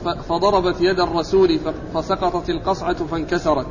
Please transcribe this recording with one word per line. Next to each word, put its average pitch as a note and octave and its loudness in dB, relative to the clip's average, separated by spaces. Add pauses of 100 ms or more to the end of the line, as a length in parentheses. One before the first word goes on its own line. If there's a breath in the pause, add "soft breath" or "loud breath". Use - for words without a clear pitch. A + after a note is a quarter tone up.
ف-، E3+ -4
فضربت F3+ 2
يد F3+ 4
الرسول E3+ 2
ف-، D#3 -6
فسقطت F3 -2
القصعة F3 -2
فانكسرت D#3+ -2